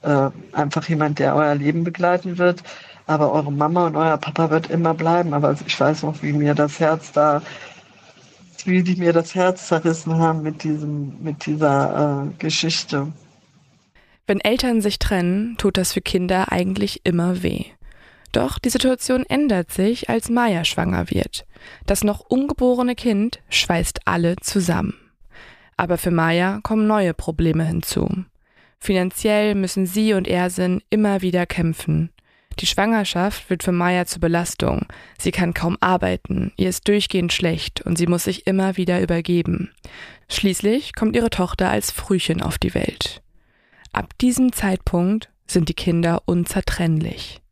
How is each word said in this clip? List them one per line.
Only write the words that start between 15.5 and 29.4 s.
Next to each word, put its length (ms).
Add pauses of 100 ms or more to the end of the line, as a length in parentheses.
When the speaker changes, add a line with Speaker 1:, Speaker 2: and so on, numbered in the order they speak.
Speaker 2:
tut 200
das 160
für 80
Kinder 500
eigentlich 520
immer 400
weh. 220 (680)
Doch 260
die 140
Situation 520
ändert 480
sich, 380
als 200
Maya 360
schwanger 460
wird. 340 (400)
Das 180
noch 180
ungeborene 760
Kind 440 (100)
schweißt 560
alle 320
zusammen. 580 (840)
Aber 200
für 140
Maya 520
kommen 240
neue 260
Probleme 520
hinzu. 440 (680)
Finanziell 760